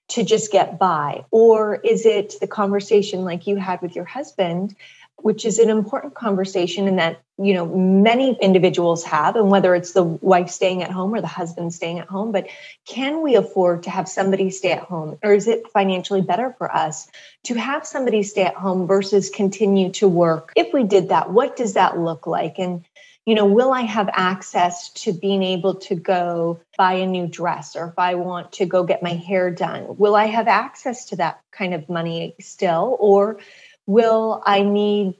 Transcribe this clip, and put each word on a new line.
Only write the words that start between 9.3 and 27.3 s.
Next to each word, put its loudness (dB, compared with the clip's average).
and 4
whether 6
it's -2
the 4
wife 2
staying -2
at -8
home -4
or -4
the -8
husband -8
staying -8
at -14
home, -6
but -2
can -4
we 2
afford 2
to -10
have -6
somebody 0
stay -4
at -4
home? -10
Or 4
is 4
it -2
financially 0
better -2
for -8
us -4
to -6
have -4
somebody 0
stay -2
at 0
home -2
versus 2
continue 0
to 0
work? 2
If 2
we 2
did 4
that, 0
what 2
does -4
that 2
look -4
like? -4
And, -6
you 2
know, 4
will 4
I 0
have -2
access -2
to -4
being 0
able -2
to -6
go -2
buy 2
a -2
new -2
dress, -6